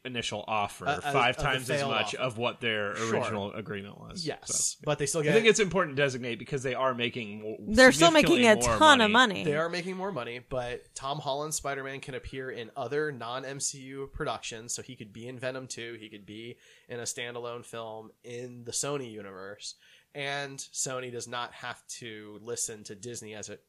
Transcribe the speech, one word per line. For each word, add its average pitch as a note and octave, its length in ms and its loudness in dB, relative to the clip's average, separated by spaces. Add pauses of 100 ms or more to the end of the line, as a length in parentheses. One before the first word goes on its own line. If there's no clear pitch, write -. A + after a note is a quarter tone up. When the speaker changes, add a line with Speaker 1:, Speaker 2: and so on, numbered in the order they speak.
Speaker 1:
initial A#2 420 -6
offer. G#2 400 -2
Speaker 2:
Uh, D3 160 -2
as, C#3+ 100 -2
Speaker 1:
Five B2 220 4
Speaker 2:
of - 20 -8
the C3 60 -4
Speaker 1:
times C3 260 0
as D3 120 0
Speaker 2:
failed C#3 100 -2
Speaker 1:
much G#2+ 240 -2
Speaker 2:
offer. - 80 -8
Speaker 1:
of B2 160 -4
what A#2 220 -2
their G#2+ 340 0
Speaker 2:
Sure. A2+ 240 -2
Speaker 1:
original G#2 320 -2
agreement G2+ 480 -10
was. A2+ 260 -10
Speaker 2:
Yes, - 140 -6 (400)
Speaker 1:
So - 60 -
Speaker 2:
but D3 120 2
they D3 80 -2
still D#3+ 160 0
Speaker 1:
I D3 40 0
Speaker 2:
get D3+ 100 4
Speaker 1:
think A3+ 100 8
it's G#3+ 140 8
important F3 360 2
to C#3 60 2
designate B2 380 0
because C3+ 240 -6
they B2+ 100 -2
are C3 220 2
making A#2 480 -4
more, G#2+ 160 -6
Speaker 3:
They're B3 320 10
still D#4 160 8
Speaker 1:
significantly D#4+ 340 8
Speaker 3:
making A#3 220 10
a - 60 4
Speaker 1:
more A3+ 100 6
Speaker 3:
ton D4 220 10
of G#3+ 100 6
Speaker 1:
money. A#3 240 6
Speaker 3:
money. G3 80 -4
Speaker 2:
They D3+ 120 0
are E3 140 0
making F3 280 -4
more F#3+ 140 -6
money, A#2+ 380 -8
but B2 460 -6
Tom C#3+ 240 -6
Holland's D3 380 -4
Spider-Man C3+ 420 -6
can C3 160 -10
appear C3 340 -8
in A2 260 -10
other D3 360 -2
non-M C3 480 -8
C - 220 -4
U C3+ 300 -10
productions, A#2 600 -6
so - 80 -8
he B2 140 -14
could G#2+ 180 -16
be A#2 140 -14
in B2+ 100 -12
Venom C3 300 -6
two, A#2 320 -10
he G#2 100 -16
could G#2 160 -16
be A2+ 320 -14 (320)
in B2 100 -8
a A#2 40 -8
standalone A#2+ 600 -8
film A2 460 -10 (140)
in A#2+ 400 -12
the A#2 80 -10
Sony C#3 400 -4
universe. G2 640 -12 (420)
And C#3 400 -6
Sony B2+ 540 -6
does A#2 160 -8
not A#2+ 280 -6
have - 300 -10 (140)
to G#2+ 420 -14
listen A2+ 440 -6
to A2 100 -12
Disney A2 400 -12
as G2+ 140 -12
it G#2 200 -14